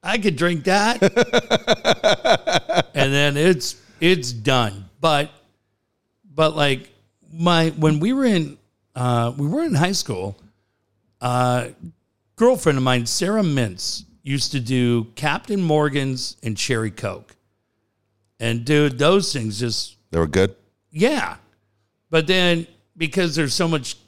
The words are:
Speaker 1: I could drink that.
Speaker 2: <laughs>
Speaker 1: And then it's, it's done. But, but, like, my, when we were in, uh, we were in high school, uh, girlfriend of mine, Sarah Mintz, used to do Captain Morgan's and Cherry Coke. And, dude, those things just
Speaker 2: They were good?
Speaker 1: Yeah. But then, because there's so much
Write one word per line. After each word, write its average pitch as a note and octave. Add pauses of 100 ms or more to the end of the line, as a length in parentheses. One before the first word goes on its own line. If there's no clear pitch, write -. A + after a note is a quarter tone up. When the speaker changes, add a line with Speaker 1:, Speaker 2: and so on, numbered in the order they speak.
Speaker 1:
I G3+
could F#3+
drink E3
that. G#3
Speaker 2:
<laughs> -
Speaker 1:
And C3+
then C#3+
it's, D#3+ (240)
it's D#3+
done. A2 (160)
But, D3 (1040)
but, D#3
like, C#3 (420)
my, E3
when D#3
we G#3
were C4+
in, E3 (380)
uh, A#2+
we C#3+
were C#4
in D#4
high E3+
school, G2+ (840)
uh, B2 (720)
girlfriend A3+
of C3
mine, B2+
Sarah G#3
Mintz, B2 (200)
used C3+
to C#3
do A#2+ (100)
Captain D3+
Morgan's C#3+
and A2
Cherry A2+
Coke. - (1040)
And, A#2
dude, D3
those F3
things A2
just - (140)
Speaker 2:
They E2
were E2
good? F#2+ (360)
Speaker 1:
Yeah. F#3 (760)
But D#3+
then, F3 (320)
because E3
there's D3
so F3
much D3+ (100)